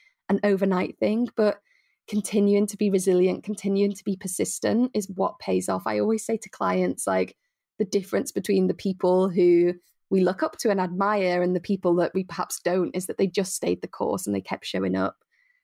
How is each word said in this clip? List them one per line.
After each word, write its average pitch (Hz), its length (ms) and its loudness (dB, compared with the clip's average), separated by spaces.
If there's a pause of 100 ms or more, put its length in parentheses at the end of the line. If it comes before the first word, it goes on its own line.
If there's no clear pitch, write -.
(300)
an 196 140 2
overnight 190 560 0
thing, 220 360 2
but 214 240 2 (480)
continuing 202 600 2
to 202 100 -12
be 208 120 2
resilient, 185 540 2
continuing 202 500 0
to - 100 -18
be 190 140 -4
persistent 208 800 -2
is 208 140 -4
what 185 300 -4
pays 185 300 -2
off. 190 160 -4
I 214 140 -2
always 214 260 0
say 226 120 -2
to - 120 -16
clients, 185 560 -2
like, 185 320 -2 (400)
the 208 80 0
difference 190 460 -2
between 190 360 0
the 180 60 0
people 185 560 0
who 175 440 4 (360)
we 190 120 2
look 185 220 0
up - 140 -4
to - 120 0
and 196 120 2
admire 185 600 0
and 180 140 0
the 175 60 -2
people 185 340 0
that 175 180 2
we 190 100 -2
perhaps - 360 -8
don't 175 340 -2
is 180 120 -6
that - 120 -10
they 196 100 2
just 185 280 -4
stayed 180 260 -2
the 185 60 -8
course - 400 -4
and 202 80 0
they 196 60 -2
kept - 240 -8
showing 92 300 -2
up. 95 280 -4 (400)